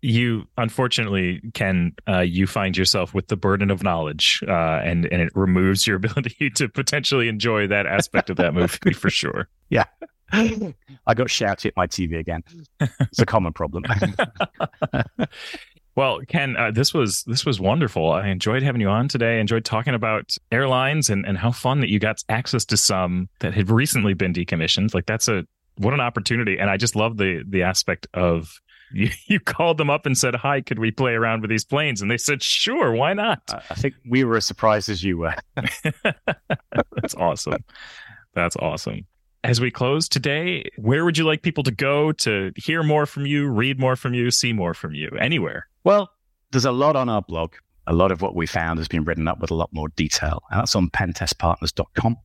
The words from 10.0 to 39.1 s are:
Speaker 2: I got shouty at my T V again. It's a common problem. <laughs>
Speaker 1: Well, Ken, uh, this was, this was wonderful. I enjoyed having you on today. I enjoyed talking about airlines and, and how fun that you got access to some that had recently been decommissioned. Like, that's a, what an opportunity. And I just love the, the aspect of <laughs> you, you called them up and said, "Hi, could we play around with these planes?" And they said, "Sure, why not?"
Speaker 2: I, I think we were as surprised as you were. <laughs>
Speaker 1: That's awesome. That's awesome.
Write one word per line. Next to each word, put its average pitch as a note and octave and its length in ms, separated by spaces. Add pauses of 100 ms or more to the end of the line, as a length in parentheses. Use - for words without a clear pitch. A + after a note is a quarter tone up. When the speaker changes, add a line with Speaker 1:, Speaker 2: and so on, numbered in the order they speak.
Speaker 2:
I G#3 800
got A#2+ 140
shouty G2+ 380
at - 100
my F2+ 120
T F2+ 180
V E2 100
again. E2 260 (380)
It's - 400
a A#2 60
common F#2 260
problem. D#2 380
<laughs> B2 40 (2000)
Speaker 1:
Well, C3 280
Ken, C#3 300
uh, A2+ 160
this A#2 220
was, A#2 340
this A#2 180
was B2 140
wonderful. F#2+ 540
I G2 160
enjoyed G#2+ 340
having C3 160
you G#2 80
on G#2+ 220
today. A#2 280
I A2 40
enjoyed A2 240
talking A#2 280
about A2 440 (120)
airlines C3 600
and, G2 160
and G2 120
how A2 140
fun C3 300
that A2 80
you G2+ 100
got G#2+ 300
access A2+ 360
to A2 120
some F#2 500 (120)
that G2 140
had G2+ 160
recently A2+ 440
been F#2 180
decommissioned. E2+ 600
Like, F2+ 120
that's A2 220
a, G2 180 (300)
what G#2+ 180
an C#3+ 60
opportunity. A#2 580
And G2+ 120
I G2 80
just A2+ 180
love A2 220
the, F#2 280
the F#2+ 180
aspect F#2 500
of E2+ 480 (120)
<laughs> - 200
you, G2+ 160 (180)
you G3+ 140
called - 360
them D3 120
up C#3+ 160
and C3+ 120
said, B2 180
"Hi, C#3 260
could A2+ 180
we A2+ 120
play B2+ 200
around A2+ 300
with G#2+ 80
these A2 160
planes?" C#3 360
And G2 80
they A#2 80
said, C#3 240
"Sure, A3+ 520
why C#3 200
not?" G#3 360
Speaker 2:
I, - 120 (100)
I - 40
think C#3 200 (140)
we C3 140
were A2+ 140
as G#2 80
surprised G#2+ 440
as F#2 140
you F#2 140
were. E2 180 (200)
<laughs> - 0 (1500)
Speaker 1:
That's - 160
awesome. E2 460 (720)
That's F2 220
awesome. - 500 (380)